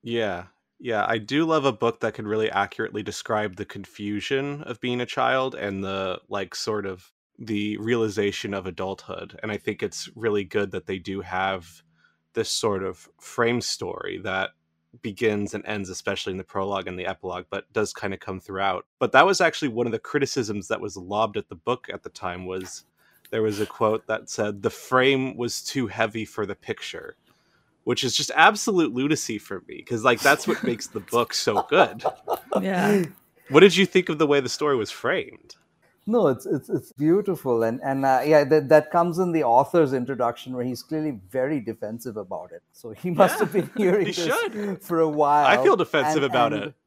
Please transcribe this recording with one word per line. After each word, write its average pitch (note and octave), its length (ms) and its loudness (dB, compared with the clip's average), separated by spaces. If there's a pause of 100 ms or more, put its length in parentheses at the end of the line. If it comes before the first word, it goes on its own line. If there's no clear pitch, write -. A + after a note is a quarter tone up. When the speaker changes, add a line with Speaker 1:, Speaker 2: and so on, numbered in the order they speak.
Speaker 1:
Yeah. G#2 440 -2 (380)
Yeah, A2 220 0
I A2+ 120 0
do C#3 260 0
love D#3 200 2
a C3+ 80 4
book A#2 280 0
that A2 140 -2
can A2 120 -8
really A2 240 0
accurately G2+ 540 -4
describe G#2 500 -4
the G2+ 100 -10
confusion G#2+ 1000 -6
of A#2+ 160 -10
being B2 200 -2
a A#2+ 60 -2
child C3 480 0
and G2 300 -4
the, F#2+ 440 -4
like, G2 280 -6
sort G#2 300 -4
of F#2 260 -10 (260)
the G#2 380 -4
realization G#2 760 0
of F#2+ 140 -6
adulthood. F#2 760 -8
And G#2+ 80 -6
I G2+ 60 -6
think - 220 -6
it's - 360 -8
really G#2 260 0
good F#2+ 300 -2
that F#2+ 140 -8
they F#2+ 120 -4
do F#2+ 220 -8
have F#2 640 -6 (520)
this - 160 -2
sort G2+ 320 0
of F#2 260 -10 (120)
frame A#2+ 400 -2
story F#2 640 -8
that F#2+ 260 -4 (520)
begins G#2 520 -2
and G2+ 120 -8
ends, G2+ 220 -6
especially G2 440 -6
in F#2 40 -6
the F#2 80 -10
prologue G2 440 -4
and F2+ 100 -10
the F2+ 80 -6
epilogue, F#2 420 -8
but - 240 -10
does G#2+ 220 -2
kinda G2 240 -6
come F#2+ 220 -10
throughout. F#2+ 440 -4 (140)
But B2 140 0
that C#3 120 10
was F#3+ 160 4
actually D#3+ 280 0
one A#2+ 180 -2
of A2+ 60 -2
the A2 80 -4
criticisms A2 680 -2
that - 140 -4
was G2 160 -8
lobbed G2 400 -2
at G#2 120 -8
the G2+ 60 -14
book A#2+ 380 -6
at - 100 -12
the - 80 -14
time, F2+ 340 -8
was F#2 400 -10 (460)
there A2+ 120 -2
was G#2+ 180 0
a G#2 60 0
quote A2 420 0
that A2 200 -4
said, G#2 340 -4
"The A2 80 0
frame C3 680 2
was A#2+ 260 -6
too C3 240 -4
heavy G#2+ 400 -2
for - 180 -6
the G2 120 -6
picture," - 600 -10 (680)
which B2 200 -2
is A#2+ 100 -2
just - 220 -2
absolute F3+ 560 4
lunacy C3 460 -2
for F#2+ 280 -12
me, - 160 -16
'cause, A#2 220 -4
like, B2 160 6
that's C#3+ 260 4
what - 160 0
makes A#2+ 240 -4
the G#2 140 -8
book A#2 320 0
so A#2+ 380 0
good. B2 380 4
Speaker 2:
<laughs> - 520 -4
Yeah. F#3+ 440 2 (440)
Speaker 1:
What C#3 120 8
did F#3 160 10
you F#3+ 100 6
think F#3 240 2
of D#3 80 -2
the D#3 80 4
way C#3+ 140 6
the B2+ 100 -4
story C#3+ 260 0
was G#2+ 140 -2
framed? - 680 -6 (500)
Speaker 3:
No, G#3+ 200 4
it's, C3 200 2
it's, D#3 220 -4
it's F3 240 -4
beautiful. D#3 680 2
And, A2+ 200 0
and, C3+ 220 -2
uh, C3 200 4
yeah, D3+ 200 6
that, C#3+ 240 4
that D3+ 220 8
comes F3 280 2
in F3+ 140 0
the D#3 120 2
author's C3+ 480 4
introduction B2 600 -2
where B2 100 -4
he's B2 180 -6
clearly D3+ 380 -6 (100)
very C3+ 300 0
defensive A2 560 -8
about F#2 360 -10
it. E2+ 100 -18 (100)
So - 180 -16
he F3 200 -6
must F3+ 280 4
have G3 160 -2
Speaker 1:
Yeah. F#3+ 80 2
Speaker 3:
been C#3 140 -8
hearing G3 300 4
Speaker 1:
<laughs> - 0 -
He G3+ 60 -2
Speaker 3:
this E3+ 140 -2
Speaker 1:
should. A3 560 -2
Speaker 3:
for E3+ 180 -2
a D#3+ 80 6
while. D3 380 4
Speaker 1:
I F3+ 160 6
feel G#3 140 6
defensive D#3 480 2
Speaker 3:
And, B2+ 80 0
Speaker 1:
about A#2 200 4
Speaker 3:
and G2+ 120 -4
Speaker 1:
it. - 100 -10 (120)